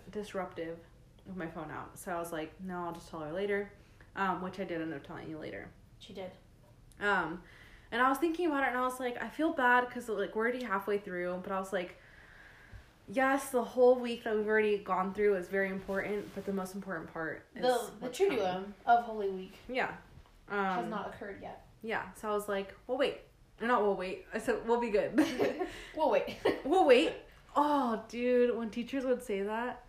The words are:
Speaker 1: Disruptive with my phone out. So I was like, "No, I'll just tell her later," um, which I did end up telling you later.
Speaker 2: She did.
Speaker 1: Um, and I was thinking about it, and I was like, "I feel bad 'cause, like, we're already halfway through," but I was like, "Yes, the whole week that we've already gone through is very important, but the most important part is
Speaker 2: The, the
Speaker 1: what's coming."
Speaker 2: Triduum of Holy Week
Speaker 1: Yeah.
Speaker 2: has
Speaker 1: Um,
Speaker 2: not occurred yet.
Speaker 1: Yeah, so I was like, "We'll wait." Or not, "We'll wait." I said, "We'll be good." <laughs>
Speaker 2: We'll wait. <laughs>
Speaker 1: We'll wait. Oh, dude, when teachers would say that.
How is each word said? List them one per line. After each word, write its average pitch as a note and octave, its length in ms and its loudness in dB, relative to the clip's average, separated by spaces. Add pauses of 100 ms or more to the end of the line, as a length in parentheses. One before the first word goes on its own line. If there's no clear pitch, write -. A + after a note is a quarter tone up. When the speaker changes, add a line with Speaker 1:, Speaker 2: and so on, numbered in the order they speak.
(120)
Speaker 1:
Disruptive F#3 640 -6 (480)
with F#3 120 -12
my E3 100 -6
phone D#3 240 -10
out. - 260 -12
So G3 140 -8
I E3+ 80 -4
was E3+ 140 -6
like, D#3 200 -6 (120)
"No, F3+ 200 -6
I'll E3+ 80 -6
just - 160 -14
tell D#3+ 120 -10
her D3+ 120 -8
later," G3+ 380 -2 (440)
um, F#3 260 0
which F#3 180 -8
I F#3+ 60 -2
did E3 160 -4
end D#3+ 120 -6
up C#3 140 -12
telling D3+ 220 -12
you D#3 80 -8
later. - 320 -12 (300)
Speaker 2:
She - 140 -18
did. F#3 180 -10 (680)
Speaker 1:
Um, F3+ 400 2 (500)
and A#3 100 2
I C4 80 8
was C#4 80 2
thinking E4 300 2
about C#4 160 2
it, B3+ 60 2
and B3 80 -2
I B3+ 40 0
was B3+ 180 -2
like, B3 220 -4
"I A3+ 80 -6
feel D#4+ 240 0
bad B3 360 4
'cause, A#3+ 200 -10
like, G3 260 -2
we're A3 80 0
already B3 200 0
halfway G3+ 340 0
through," F3+ 460 -4
but G3 100 -6
I F#3+ 80 -2
was F#3+ 100 -8
like, F3 260 -4 (1120)
"Yes, C4+ 440 2
the A#3+ 120 2
whole B3 320 6
week A#3+ 300 -4
that G#3+ 100 0
we've G#3+ 120 2
already G#3+ 320 4
gone F#3+ 340 0
through G#3 220 4
is F3 120 -2
very G3 220 0
important, F#3+ 680 -4
but G3 100 -8
the G3 60 -4
most F#3+ 240 -4
important F#3 380 -8
part D#3+ 320 -8 (100)
is - 60 -8
Speaker 2:
The, B3 80 2
the B3 60 4 (260)
Speaker 1:
what's B3+ 160 -8
coming." F4+ 220 2
Speaker 2:
Triduum F#3+ 340 -2 (120)
of A#3+ 200 6
Holy G#3+ 240 -4
Week F#3+ 240 -8 (160)
Speaker 1:
Yeah. B3 220 -2 (580)
Speaker 2:
has F#3+ 340 0
Speaker 1:
Um, G#3+ 60 -6
Speaker 2:
not G3+ 260 -6
occurred G3 260 -12
yet. - 240 -14 (160)
Speaker 1:
Yeah, G#3+ 340 -6
so A3 140 -8
I G#3 40 0
was G#3 160 -2
like, G3 260 -4 (120)
"We'll C4 100 -2
wait." C4+ 240 2 (400)
Or A3+ 60 -2
not, A#3+ 140 4
"We'll G3+ 140 4
wait." F#3 380 -6
I A3+ 60 -2
said, A3 280 0
"We'll A#3 140 4
be A#3+ 80 0
good." G3 260 2
<laughs> - 800 0
Speaker 2:
We'll D4+ 160 4
wait. - 240 2 (140)
<laughs> - 160 -2
Speaker 1:
We'll F4+ 200 6
wait. C#4 280 8 (440)
Oh, C4+ 520 2
dude, A#3+ 480 4
when A3+ 120 -4
teachers B3 360 -4
would B3 180 0
say G3 200 -2
that. A3+ 460 -4